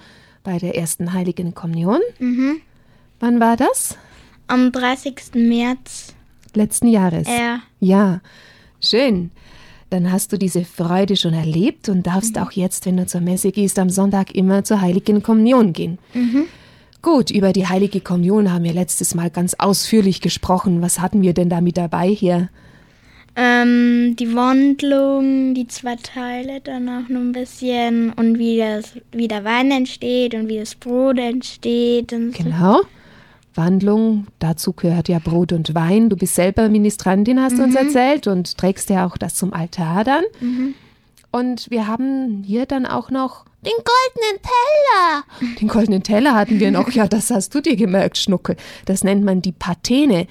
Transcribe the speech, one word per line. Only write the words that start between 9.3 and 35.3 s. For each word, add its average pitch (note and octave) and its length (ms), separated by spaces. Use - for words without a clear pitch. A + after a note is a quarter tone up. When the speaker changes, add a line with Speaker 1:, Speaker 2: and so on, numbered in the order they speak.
Speaker 1:
Dann F3+ 200
hast G3 220
du F#3+ 40
diese F3 280
Freude F#3 500
schon F3 180
erlebt D#3+ 560
und F3+ 180
darfst F#3+ 280
Speaker 2:
Mhm. - 60
Speaker 1:
auch F3+ 100
jetzt, - 360
wenn F3+ 100
du F3+ 80
zur F3 160
Messe F#3 300
gehst, G3 280
am F#3 120
Sonntag F#3+ 440
immer F#3+ 280
zur G#3 180
Heiligen G3+ 400
Kommunion A3 520
gehen. F3 260
Speaker 2:
Mhm. B3 320
Speaker 1:
Gut, D4 260
über F#3+ 240
die F#3+ 140
Heilige F#3+ 340
Kommunion F#3 500
haben F3 120
wir E3 100
letztes - 400
Mal E3+ 160
ganz F3 240
ausführlich G3 680
gesprochen. F3+ 600
Was F3 180
hatten F#3 220
wir F3+ 140
denn F3 140
da E3+ 120
mit F3 160
dabei F3 300
hier? F3+ 420
Speaker 2:
Ähm, A#3+ 800
die A#3 160
Wandlung, C4+ 1200
die B3 140
zwei A#3+ 300
Teile, B3 640
dann B3+ 260
auch B3 220
noch B3+ 100
ein B3 140
bisschen A#3+ 800
und A3+ 260
wie A3+ 180
das, A3 360
wie A#3 160
der G#3+ 160
Wein A#3+ 280
entsteht B3 600
und A3 140
wie A3 120
das G#3+ 160
Brot B3+ 440
entsteht A#3+ 920
und A#3 220
so. E3+ 80
Speaker 1:
Genau. F3 380
Wandlung, G3+ 720
dazu E3 340
gehört E3+ 360
ja E3+ 100
Brot E3+ 320